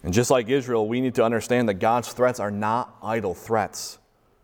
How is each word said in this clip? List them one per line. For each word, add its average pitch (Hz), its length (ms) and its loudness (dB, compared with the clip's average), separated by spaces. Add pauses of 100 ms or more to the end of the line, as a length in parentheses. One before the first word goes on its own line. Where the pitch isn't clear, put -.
And 90 120 -4
just 120 160 4
like 123 180 4
Israel, 120 400 0
we 123 140 -2
need 127 140 -2
to 117 80 4
understand 117 440 2
that 101 60 0
God's 113 400 0
threats 123 260 0
are 101 100 -2
not 107 520 -2
idle 104 320 -4
threats. - 640 -4 (460)